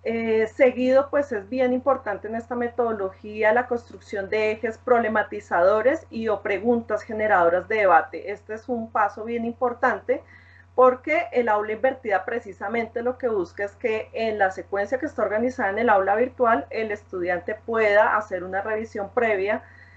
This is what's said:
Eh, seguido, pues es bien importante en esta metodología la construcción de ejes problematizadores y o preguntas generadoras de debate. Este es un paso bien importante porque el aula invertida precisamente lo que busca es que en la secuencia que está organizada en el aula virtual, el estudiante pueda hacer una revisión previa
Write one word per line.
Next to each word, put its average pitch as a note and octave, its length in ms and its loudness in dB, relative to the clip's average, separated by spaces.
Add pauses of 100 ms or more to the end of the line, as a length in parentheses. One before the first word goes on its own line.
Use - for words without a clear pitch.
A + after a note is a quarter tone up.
Eh, A3+ 440 0
seguido, B3+ 640 4
pues C#4+ 200 0
es G3 160 -6
bien B3+ 260 0
importante B3+ 540 -2
en A3 60 -8
esta A#3 220 -8
metodología A3 960 -2
la B3 140 0
construcción G3 640 -8
de G#3+ 220 0
ejes A3 260 -6
problematizadores A3 1300 2
y A3+ 180 -6
o G3+ 140 -2
preguntas G#3+ 640 -2
generadoras F#3 640 2
de A3 80 -2
debate. F3 560 2
Este G3 240 -10
es - 120 -14
un A3+ 240 -6
paso A#3 320 -2
bien A#3 220 -6
importante A#3+ 760 -2 (500)
porque B3+ 600 4
el A#3+ 160 0
aula G#3+ 240 0
invertida G#3+ 520 -2
precisamente A3+ 760 -6
lo B3+ 160 -4
que B3+ 80 -2
busca G3+ 360 -4
es G3+ 120 -8
que A3 380 -4
en A3 260 -4
la F#3+ 100 2
secuencia G3+ 480 -6
que C#4+ 80 -4
está B3+ 160 -6
organizada G#3+ 480 -2
en G3+ 80 -4
el A#3 120 2
aula G3 260 4
virtual, A#3+ 560 0
el A3 180 -4
estudiante F3+ 640 -6
pueda G#3+ 640 2
hacer F#3 260 -4
una F#3+ 200 -4
revisión G#3+ 500 -6
previa G#3+ 480 0 (360)